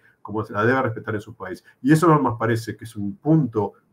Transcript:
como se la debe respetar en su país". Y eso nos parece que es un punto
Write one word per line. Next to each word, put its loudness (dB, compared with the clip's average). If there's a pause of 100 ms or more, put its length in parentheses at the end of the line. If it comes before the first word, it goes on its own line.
(220)
como -6
se -14
la -2
debe 2
respetar -6
en -8
su -16
país". -14 (180)
Y 4
eso 4
nos 4
parece -2
que -16
es -18
un -6
punto 0 (200)